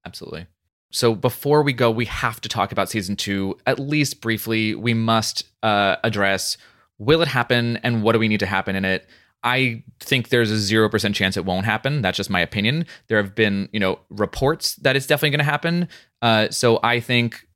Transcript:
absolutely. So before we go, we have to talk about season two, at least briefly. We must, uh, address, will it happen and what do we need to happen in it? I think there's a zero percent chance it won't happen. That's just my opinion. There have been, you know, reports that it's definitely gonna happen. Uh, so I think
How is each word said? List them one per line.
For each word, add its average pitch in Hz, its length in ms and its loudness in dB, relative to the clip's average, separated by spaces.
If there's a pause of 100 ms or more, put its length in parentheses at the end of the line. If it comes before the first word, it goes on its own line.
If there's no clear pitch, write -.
absolutely. 85 420 -14 (440)
So 117 240 2
before 143 460 2
we 143 100 0
go, 120 200 2
we 113 140 -2
have - 360 -6
to 113 80 -10
talk 101 220 -2
about 95 180 -2
season 101 260 -4
two, 98 500 -4
at 131 140 0
least 143 420 -2
briefly. 110 540 -2
We 117 180 0
must, 113 500 0 (200)
uh, 101 400 2
address, 98 540 0 (400)
will 147 240 2
it 160 80 0
happen 120 480 0
and 117 260 0
what 113 100 4
do 113 60 4
we 110 80 2
need 107 140 2
to 98 60 0
happen 95 280 -2
in 95 100 -2
it? 95 220 -2 (360)
I 123 400 -2 (180)
think 127 280 -2
there's 117 220 2
a 110 80 0
zero 107 300 4
percent 104 260 0
chance 95 220 0
it 90 80 -4
won't 92 200 0
happen. 127 360 -2
That's 92 160 0
just 98 120 -4
my 90 120 2
opinion. 117 440 -2 (220)
There 110 140 2
have 98 140 -6
been, 101 360 2
you 107 80 -4
know, 95 200 0 (100)
reports 131 680 -2
that 135 200 0
it's 135 100 -4
definitely 151 220 2
gonna 147 160 0
happen. 170 420 -2 (340)
Uh, 113 280 4
so 113 340 2
I 120 160 2
think 120 560 -2